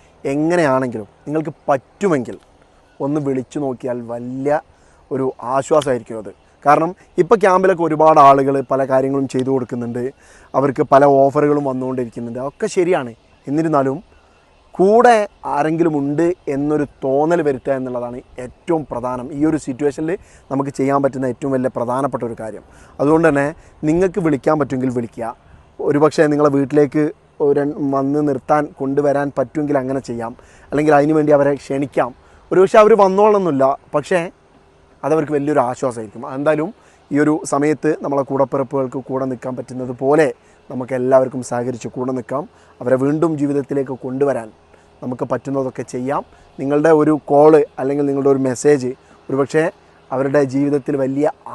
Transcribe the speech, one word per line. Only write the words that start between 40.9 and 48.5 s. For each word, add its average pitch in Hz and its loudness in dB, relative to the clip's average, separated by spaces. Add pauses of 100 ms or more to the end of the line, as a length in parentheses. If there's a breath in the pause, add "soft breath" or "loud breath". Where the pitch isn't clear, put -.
എല്ലാവർക്കും 127 2
സഹകരിച്ച് 120 -6
കൂടെ 127 -4
നിൽക്കാം. 131 -6 (380 soft breath)
അവരെ 127 2
വീണ്ടും 156 0 (100)
ജീവിതത്തിലേക്ക് 139 -2 (100)
കൊണ്ടുവരാൻ 127 -2 (560 soft breath)
നമുക്ക് 127 -6
പറ്റുന്നതൊക്കെ 131 -6 (100)
ചെയ്യാം. 135 -4 (380 soft breath)
നിങ്ങളുടെ 147 2 (100)
ഒരു 151 4 (180)
കോൾ 151 8 (280)
അല്ലെങ്കിൽ 143 -2
നിങ്ങളുടെ 139 2
ഒരു 135 2
മെസ്സേജ് 127 0 (380 soft breath)